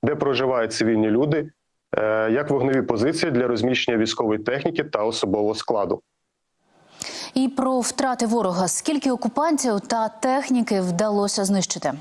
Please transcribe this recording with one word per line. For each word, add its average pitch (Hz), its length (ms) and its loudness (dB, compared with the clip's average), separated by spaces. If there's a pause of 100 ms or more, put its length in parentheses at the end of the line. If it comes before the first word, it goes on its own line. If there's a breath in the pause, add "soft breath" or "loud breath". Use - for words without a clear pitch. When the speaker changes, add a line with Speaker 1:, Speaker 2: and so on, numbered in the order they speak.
Speaker 1:
де 143 120 2
проживають 127 580 2
цивільні 110 380 2
люди, 147 400 2 (460)
е, 110 340 2
як 147 200 0
вогневі 135 320 2
позиції 135 500 0
для 123 140 2
розміщення 120 500 0
військової 110 420 0
техніки 123 460 0
та 107 200 0
особового 107 500 0
складу. 101 480 -2 (1300 loud breath)
Speaker 2:
І 262 140 2
про 262 320 0
втрати 247 460 -2
ворога. 202 420 0
Скільки 285 420 -2
окупантів 254 680 0
та 220 280 -2
техніки 240 720 0
вдалося 202 640 0
знищити? 185 560 0